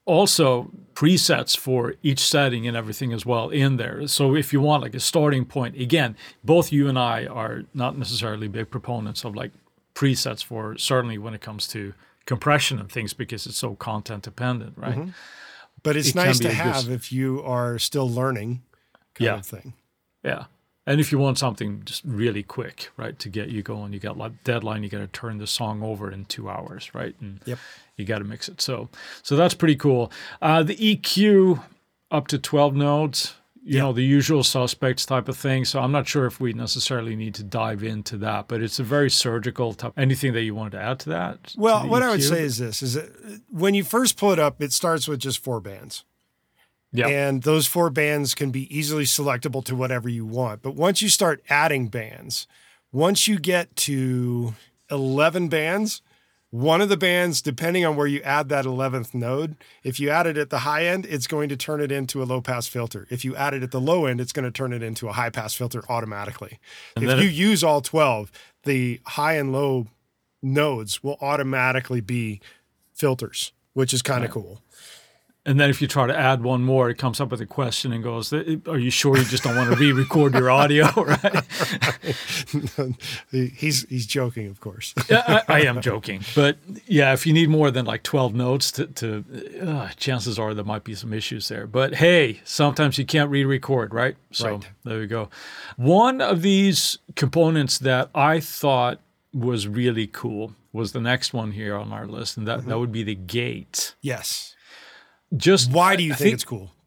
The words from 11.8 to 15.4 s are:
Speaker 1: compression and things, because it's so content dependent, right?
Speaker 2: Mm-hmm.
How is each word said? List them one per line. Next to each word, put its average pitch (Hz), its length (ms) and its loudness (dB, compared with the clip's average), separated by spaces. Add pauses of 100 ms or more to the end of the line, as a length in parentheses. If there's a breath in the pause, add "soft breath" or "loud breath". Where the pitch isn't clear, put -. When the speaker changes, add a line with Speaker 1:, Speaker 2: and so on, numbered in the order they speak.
Speaker 1:
compression 139 540 2
and 98 100 -12
things, 110 240 -6
because - 320 -10
it's - 120 -8
so 110 180 -6
content 107 480 -8
dependent, 120 540 -6
right? - 200 -4
Speaker 2:
Mm-hmm. 165 120 -6 (760 loud breath)